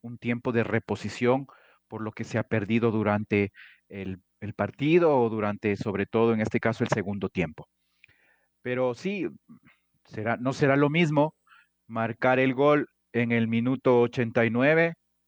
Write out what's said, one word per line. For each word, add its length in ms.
un 160
tiempo 340
de 120
reposición 840
por 140
lo 100
que 120
se 140
ha 60
perdido 480
durante 600
el, 320
el 140
partido 640
o 100
durante, 460
sobre 300
todo, 280
en 80
este 180
caso, 240
el 60
segundo 400
tiempo. 380
Pero 320
sí, 320
será, 320
no 160
será 220
lo 140
mismo 460
marcar 520
el 160
gol 320
en 180
el 160
minuto 540
ochenta 440
y 40
nueve 460